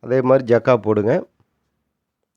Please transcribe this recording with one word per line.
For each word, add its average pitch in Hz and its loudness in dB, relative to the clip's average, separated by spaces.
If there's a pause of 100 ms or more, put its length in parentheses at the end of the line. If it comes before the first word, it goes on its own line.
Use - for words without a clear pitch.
அதே 120 -2
மாதிரி 131 2
ஜக்கா 120 2
போடுங்க. 104 -2 (1200)